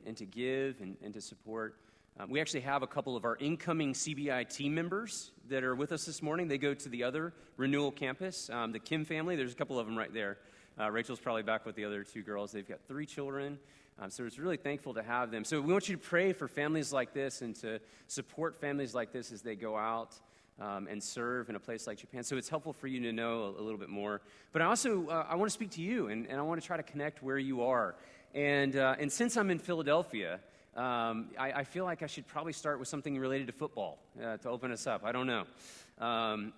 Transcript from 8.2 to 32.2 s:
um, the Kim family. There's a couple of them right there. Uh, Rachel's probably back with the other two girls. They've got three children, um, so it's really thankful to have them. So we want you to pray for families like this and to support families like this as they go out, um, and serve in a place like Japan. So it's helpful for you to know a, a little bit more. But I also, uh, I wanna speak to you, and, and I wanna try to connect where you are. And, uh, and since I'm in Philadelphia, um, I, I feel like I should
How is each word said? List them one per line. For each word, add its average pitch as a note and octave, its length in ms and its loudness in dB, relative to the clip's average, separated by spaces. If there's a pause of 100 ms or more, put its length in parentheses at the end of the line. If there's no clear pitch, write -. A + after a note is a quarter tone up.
um, A2+ 220 0
the A2 60 -4
Kim D#3 280 0
family. E3 300 0
There's B2 160 0
a - 40 -14
couple C3 220 -2
of A2 80 0
them A2+ 100 -2
right G#2 160 -2
there. G2+ 240 -2 (420)
Uh, G#2+ 120 2
Rachel's A#2 300 -2
probably A2+ 220 0
back A2 240 0
with G#2+ 80 -6
the G#2+ 100 -4
other G#2 200 -2
two G#2+ 180 -10
girls. G2+ 300 -4
They've G2+ 140 -6
got - 220 -10
three C#3+ 160 -6
children, C#3 540 -4 (400)
um, G2 100 -8
so A#2+ 160 -6
it's A#2 140 -8
really E3 180 0
thankful C#3 380 -4
to A2 80 0
have A#2+ 280 2
them. A2 140 -2
So D3+ 160 2
we D3+ 120 4
want G3+ 180 4
you F3+ 60 0
to - 60 -10
pray F#3 300 4
for D3 160 -4
families D3 420 2
like C3 220 2
this C3+ 300 -2
and A2+ 140 -4
to A2 240 -4 (260)
support - 500 -4
families C#3 380 0
like A#2 180 0
this B2 180 -6
as G#2 120 -10
they A2+ 140 -4
go G#2+ 200 -2
out, A2+ 380 0 (440)
um, G2+ 300 -4
and G2+ 140 -6
serve A#2+ 480 -2
in G#2 60 -4
a G2 40 -6
place A2+ 260 -6
like G#2+ 120 -6
Japan. B2 240 -8
So C3+ 140 -2
it's A#2+ 120 -2
helpful D#3 240 -4
for - 140 -10
you C3 140 -2
to A#2 120 0
know A#2 300 0
a, G2+ 180 -4
a - 20 -4
little A2 160 -4
bit G2 120 -8
more. G2+ 320 -2 (300)
But D#3+ 100 4
I E3 40 6
also, G#3 420 4
uh, D#3+ 200 0
I D#3+ 60 2
wanna G3+ 160 4
speak G3+ 220 -4
to E3 100 -4
you, F#3+ 260 0
and, A2 180 -2
and C3+ 120 -2
I C#3+ 40 0
wanna D#3+ 200 0
try E3+ 160 -2
to D3+ 40 -4
connect D3 400 -6
where C3+ 160 0
you C3 240 0
are. A#2+ 320 4 (400)
And, C#3+ 420 6
uh, C3 220 6
and C#3+ 140 0
since A#3 240 4
I'm G3+ 140 6
in E3 80 4
Philadelphia, C#3+ 800 2 (360)
um, A#2 640 2
I, C3+ 140 0
I C#3 120 0
feel F3+ 200 -2
like E3+ 180 -2
I D#3 40 -2
should - 200 -8